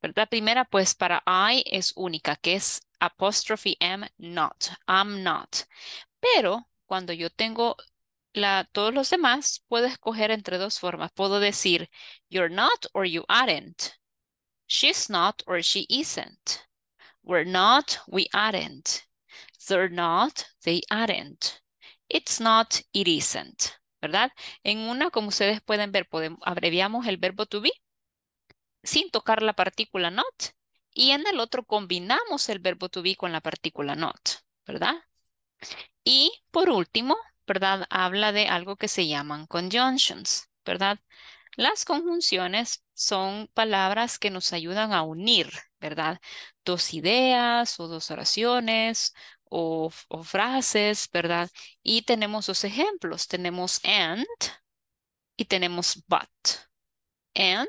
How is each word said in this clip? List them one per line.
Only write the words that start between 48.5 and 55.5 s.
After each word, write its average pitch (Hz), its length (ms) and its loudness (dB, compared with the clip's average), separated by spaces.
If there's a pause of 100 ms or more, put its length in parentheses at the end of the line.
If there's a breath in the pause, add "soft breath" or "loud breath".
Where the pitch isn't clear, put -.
o, 165 460 -2 (180)
o 160 140 -10
frases, 214 880 0
¿verdad? 170 380 0 (320 loud breath)
Y 226 220 0
tenemos 214 420 0
dos - 180 -2
ejemplos. 208 640 -2
Tenemos 180 560 -2
and 196 440 2 (1080)
y 208 100 -4
tenemos 175 640 -2